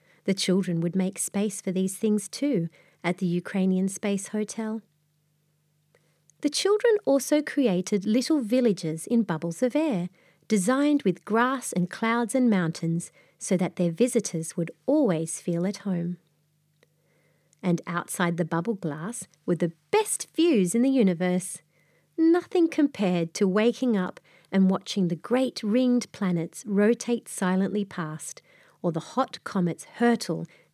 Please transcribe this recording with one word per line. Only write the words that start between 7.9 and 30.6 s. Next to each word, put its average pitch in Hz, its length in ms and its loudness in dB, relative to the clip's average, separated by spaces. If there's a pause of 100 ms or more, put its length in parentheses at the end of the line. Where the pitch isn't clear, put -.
little 254 340 2
villages 208 680 0
in 233 160 2
bubbles 165 380 -4
of 254 140 0
air, 247 320 0 (400)
designed 262 560 2
with 180 220 0
grass 247 480 0
and 175 160 0
clouds 233 440 -2
and 254 160 4
mountains, 170 640 0 (280)
so - 180 0
that 180 180 -2
their 175 160 0
visitors 202 640 -2
would 170 160 -4 (140)
always 196 560 0
feel 170 240 -2
at 202 120 -4
home. 175 380 -4 (1500)
And 175 240 2
outside 175 500 -2
the 170 80 0
bubble 170 300 -2
glass 165 520 -8 (200)
were 180 80 2
the 170 160 0 (180)
best - 460 0
views 226 400 4
in 233 80 4
the 269 60 4
universe. 180 760 2 (520)
Nothing 330 520 4
compared 185 680 0
to 202 140 2
waking 220 500 2
up 185 220 -4 (320)
and 190 180 6
watching 190 380 0
the 165 80 -2
great 247 480 -2
ringed 247 480 2
planets 175 560 -4
rotate 214 600 0
silently 190 560 0
past, 160 600 -10 (400)
or 175 80 0
the 151 80 -4
hot - 440 -4
comets 175 420 -2 (100)
hurtle 233 500 0 (280)